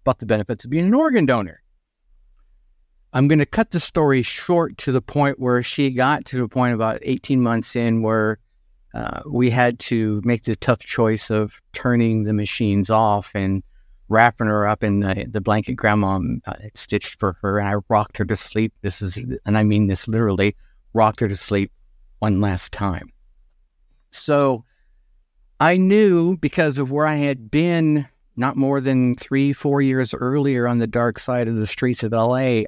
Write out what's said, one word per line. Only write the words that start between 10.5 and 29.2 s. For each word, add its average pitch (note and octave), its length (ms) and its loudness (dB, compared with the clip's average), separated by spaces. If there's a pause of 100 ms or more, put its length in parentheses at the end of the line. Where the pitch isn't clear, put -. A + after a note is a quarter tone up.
tough - 240 0
choice A2 520 -2
of G#2+ 280 -2 (140)
turning A#2 500 0
the G#2+ 100 0
machines G#2 580 0
off G#2+ 420 2
and G2 300 -2 (460)
wrapping A2+ 380 4
her G#2 200 2
up G#2+ 160 0
in G2+ 160 2
the, G2+ 280 -2
the G#2+ 140 -6
blanket G#2+ 320 -2
grandma, G#2 460 0 (260)
uh, - 160 -10
had G#2+ 160 -16
stitched - 420 -6
for G2 220 -2
her, G2+ 160 -2
and G2+ 100 -2
I G2+ 80 0 (120)
rocked G#2+ 300 0
her G#2 80 -2
to G#2 100 -2
sleep. - 460 -4
This G2 200 -6
is, F#2+ 160 -6 (280)
and G#2 120 2
I G#2+ 60 4
mean G#2 240 4
this F#2+ 200 -4
literally, G#2 480 0 (380)
rocked A2 260 2
her A2+ 80 0
to G2 80 -4
sleep G2 360 -2 (460)
one G#2 240 0
last G2 300 -2
time. - 400 -6 (960)
So C#3 560 0 (920)
I E3+ 180 4
knew, F#3 600 4
because D3 420 -2
of C3 120 -4
where D3 140 0
I D3+ 100 0
had C3+ 360 -4
been D#3 560 0 (280)
not B2 200 -2
more C3+ 260 0
than B2+ 340 2
three, C#3 380 0